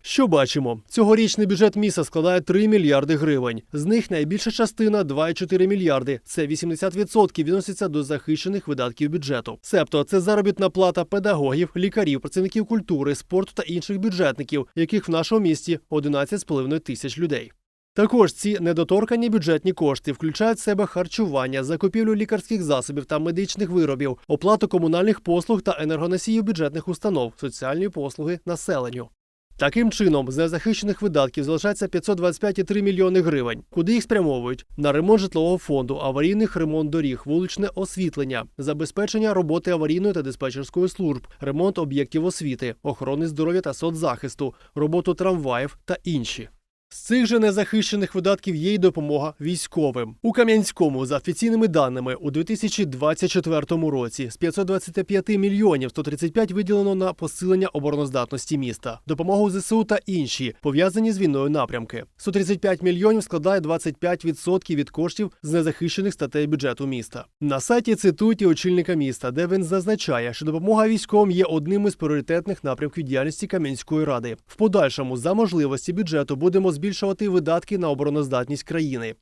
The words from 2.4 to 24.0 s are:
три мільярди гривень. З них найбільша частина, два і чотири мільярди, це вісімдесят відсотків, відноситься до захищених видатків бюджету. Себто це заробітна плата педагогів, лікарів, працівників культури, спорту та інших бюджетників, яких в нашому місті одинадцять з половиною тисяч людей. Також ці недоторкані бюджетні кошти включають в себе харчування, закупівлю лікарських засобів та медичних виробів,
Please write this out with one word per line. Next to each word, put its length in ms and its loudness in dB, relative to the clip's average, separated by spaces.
три 280 2
мільярди 480 4
гривень. 460 0
З 120 -4
них 260 2
найбільша 400 -2
частина, 540 0
два 240 0
і 60 -2
чотири 320 2
мільярди, 580 0
це 220 -4
вісімдесят 500 -2
відсотків, 500 2
відноситься 420 -2
до 140 -2
захищених 640 -4
видатків 420 -2
бюджету. 520 -6
Себто 420 2
це 160 0
заробітна 500 2
плата 340 2
педагогів, 720 0
лікарів, 440 0
працівників 460 -2
культури, 480 0
спорту 400 -2
та 80 -4
інших 360 -4
бюджетників, 760 -2
яких 340 0
в 20 -6
нашому 300 2
місті 380 0
одинадцять 500 -2
з 40 -14
половиною 360 -2
тисяч 380 -8
людей. 340 -4
Також 380 4
ці 280 -2
недоторкані 680 2
бюджетні 440 2
кошти 400 0
включають 460 0
в 40 -12
себе 240 0
харчування, 760 -2
закупівлю 500 0
лікарських 480 -2
засобів 420 -2
та 140 -2
медичних 520 -2
виробів, 480 0